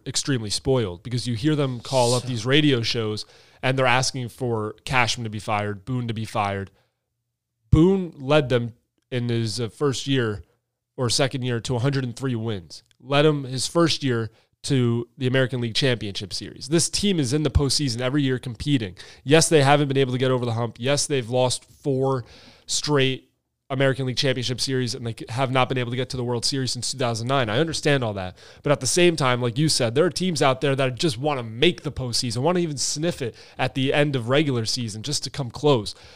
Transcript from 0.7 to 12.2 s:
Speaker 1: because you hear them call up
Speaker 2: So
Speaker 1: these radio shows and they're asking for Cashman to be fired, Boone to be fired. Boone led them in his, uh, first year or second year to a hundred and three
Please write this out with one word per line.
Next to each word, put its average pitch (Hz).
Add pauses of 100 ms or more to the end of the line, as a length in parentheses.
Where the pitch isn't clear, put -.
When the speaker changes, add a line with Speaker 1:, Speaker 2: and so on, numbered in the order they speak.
Speaker 1:
because 120
you 120
hear 143
them 135
call 123
up 123
Speaker 2:
So 127
Speaker 1:
these 117
radio 139
shows 110 (360)
and 131
they're 131
asking 123
for 113 (100)
Cashman 123
to 107
be 107
fired, 104
Boone 123
to 113
be 110
fired. 98 (1000)
Boone 180
led 139
them 117 (380)
in 120
his, 117
uh, 113
first 139
year 120 (540)
or 123
second 131
year 123
to 127
a -
hundred 135
and 120
three 131